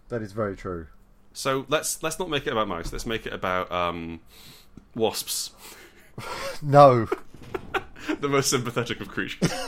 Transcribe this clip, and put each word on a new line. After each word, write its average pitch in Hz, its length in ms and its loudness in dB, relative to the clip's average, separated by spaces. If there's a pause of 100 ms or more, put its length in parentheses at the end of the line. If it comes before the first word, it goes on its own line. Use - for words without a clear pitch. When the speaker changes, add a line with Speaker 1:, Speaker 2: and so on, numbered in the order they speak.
Speaker 1:
that 117 140 -6
is 98 100 -12
very 104 240 -4
true. 85 300 -8 (480)
Speaker 2:
So 135 340 -4
let's, - 340 -2
let's 156 160 -4
not 175 120 -4
make 147 160 -2
it 147 60 -2
about 110 140 0
mice. 85 260 -6
Let's - 140 -10
make 113 200 -4
it - 80 -8
about, 92 360 -2
um, 85 500 -2 (760)
wasps. - 560 -2 (680)
<laughs> - 460 -10
Speaker 1:
No. 139 500 10
Speaker 2:
<laughs> - 60 -4 (1000)
The 143 120 -2
most 139 200 4
sympathetic 120 520 -2
of 98 60 -10
creatures. - 420 -2 (180)